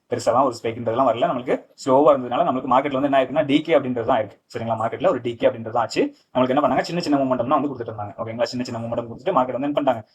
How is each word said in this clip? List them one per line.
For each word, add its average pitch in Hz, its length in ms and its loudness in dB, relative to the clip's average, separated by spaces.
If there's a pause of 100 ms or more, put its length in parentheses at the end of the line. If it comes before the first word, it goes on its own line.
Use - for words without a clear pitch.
(140)
பெருசாலாம் 120 360 2
ஒரு 117 100 -4
ஸ்பைக்ன்றதுலாம் 117 520 -2
வரல. 117 200 0
நம்மளுக்கு 139 260 -2 (280)
ஸ்லோவா 143 280 6
இருந்ததுனால 127 360 0
நம்மளுக்கு 131 260 -2
மார்க்கெட்ல 139 240 0
வந்து 139 120 0
என்ன 139 100 4
ஆயிருக்குன்னா, 147 280 0
டி 151 160 4
கே 165 140 4
அப்படின்றது 123 320 0
தான் 123 80 4
ஆயிருக்கு, 107 200 -8 (140)
சரிங்களா? 113 300 -4
மார்க்கெட்ல 117 320 0
ஒரு 123 100 -4
டி 120 160 -2
கே 135 80 4
அப்படின்றது 110 300 -4
தான் 113 80 2
ஆச்சு. 151 140 -2 (320)
நம்மளுக்கு 127 240 2
என்ன 147 100 4
பண்ணாங்க, 156 240 0
சின்ன 170 160 -2
சின்ன 147 160 2
மூவ்மெண்ட்டம் 131 280 2
தான் 151 80 4
வந்து 139 140 -2
கொடுத்துட்டு 117 220 -8
இருந்தாங்க, 104 260 -10
ஓகேங்களா? 113 320 -2
சின்ன 123 160 -4
சின்ன 117 160 -6
மூவ்மெண்டம் 117 260 -4
கொடுத்துட்டு 170 280 -4
மார்க்கெட் 127 200 -2
வந்து 143 120 -2
என்ன 147 100 -2
பண்ணிட்டாங்க, 123 220 -2 (100)